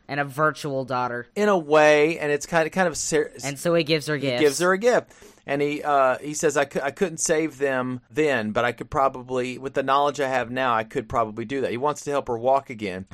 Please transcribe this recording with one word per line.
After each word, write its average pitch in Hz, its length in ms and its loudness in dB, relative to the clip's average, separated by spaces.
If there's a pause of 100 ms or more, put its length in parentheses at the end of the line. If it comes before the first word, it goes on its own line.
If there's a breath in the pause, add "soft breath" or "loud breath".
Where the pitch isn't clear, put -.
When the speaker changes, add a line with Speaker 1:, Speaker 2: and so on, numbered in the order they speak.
Speaker 1:
And 143 140 -6
a 143 40 0
virtual 139 600 -2
daughter. 123 500 -4
Speaker 2:
In 208 140 2
a 196 100 4
way, 151 600 6
and 147 120 -4
it's 147 160 -2
kind 160 200 2
of, 165 60 -8
kind 185 160 0
of 147 80 -4
ser-, - 360 -2 (100)
Speaker 1:
And 139 160 -6
so 170 160 0
he 170 100 2
gives 151 220 -2
her 151 100 -2
Speaker 2:
he 131 120 -4
Speaker 1:
gifts. 123 120 0
Speaker 2:
gives 143 200 2
her 180 120 4
a 190 60 2
gift. 233 340 0 (340 loud breath)
And 143 140 -2
he, 147 220 -2
uh, 135 360 2
he 151 160 -10
says, 147 220 0
"I 147 100 2
cou-, 147 160 -6
I 139 100 -4
couldn't 165 260 -4
save 156 400 -2
them 127 500 -2
then, 120 440 0
but 117 120 0
I 120 60 2
could 117 200 -10
probably, 127 680 -2
with 131 160 -10
the 139 80 0
knowledge 139 380 2
I 131 80 0
have 127 220 0
now, 127 260 0
I 110 80 0
could 110 240 -6
probably 113 360 -2
do 131 180 -4
that." 98 100 0
He 120 40 -4
wants 139 280 -2
to 147 60 -6
help 143 180 -2
her 120 100 -2
walk 131 320 0
again. 98 440 -8